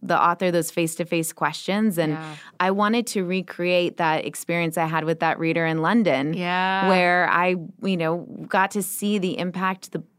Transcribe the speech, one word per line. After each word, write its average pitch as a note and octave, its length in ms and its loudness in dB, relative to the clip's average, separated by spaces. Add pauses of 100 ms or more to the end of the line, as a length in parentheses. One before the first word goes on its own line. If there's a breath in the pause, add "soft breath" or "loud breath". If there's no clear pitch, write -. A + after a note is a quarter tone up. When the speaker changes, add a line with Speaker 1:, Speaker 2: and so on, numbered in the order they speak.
Speaker 1:
the E3+ 180 2
author F3 320 2
those E3+ 200 0
face-to-face E3 600 -2
questions. F#3 640 0
And D#3 160 0
Speaker 2:
Yeah. D#3 220 -10 (240 loud breath)
Speaker 1:
I F#3 120 2
wanted G#3 360 2
to G3 160 -2
recreate F3+ 720 0
that D#3+ 280 2
experience E3+ 520 -4
I E3+ 80 2
had D#3+ 180 -2
with D#3+ 160 -2
that D#3+ 200 0
reader E3 260 0
in D#3+ 160 0
London, D#3+ 520 2
Speaker 2:
Yeah. F#3 560 0
Speaker 1:
where F3+ 400 4
I, F3+ 260 2 (280)
you F#3 140 0
know, E3 280 -2 (220)
got G3 240 2
to G3+ 120 -2
see G#3 360 -2
the F3+ 180 -2
impact F#3 540 -4
the, D#3+ 120 -8 (160)